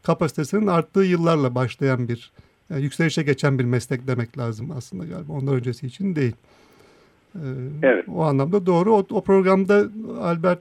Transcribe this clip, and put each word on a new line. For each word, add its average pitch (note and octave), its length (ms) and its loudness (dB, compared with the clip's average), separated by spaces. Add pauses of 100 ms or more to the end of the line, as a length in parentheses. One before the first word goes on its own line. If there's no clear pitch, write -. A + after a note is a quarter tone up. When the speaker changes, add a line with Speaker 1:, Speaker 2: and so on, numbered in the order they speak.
Speaker 1:
kapasitesinin E3+ 640 -2
arttığı F#3+ 380 2
yıllarla E3 500 2
başlayan B2+ 540 -2
bir, A#2 240 -8 (420)
e, C#3+ 40 -4
yükselişe D3+ 440 -2
geçen C3+ 360 2
bir B2+ 60 2
meslek B2 420 -2
demek A#2 320 -4
lazım A#2 380 -6
aslında E3 280 -12
galiba. E3 280 -12
Ondan C#3 220 -2
öncesi B2 320 -4
için F#3+ 300 -4
değil. B2+ 180 0 (1000)
E, E3 100 -10 (380)
Speaker 2:
Evet. - 260 4
Speaker 1:
o E3+ 140 -4
anlamda D#3+ 440 2
doğru. F3+ 280 4
O, G3 160 2
o F3+ 140 -2
programda F#3+ 600 4 (360)
Albert F3 400 0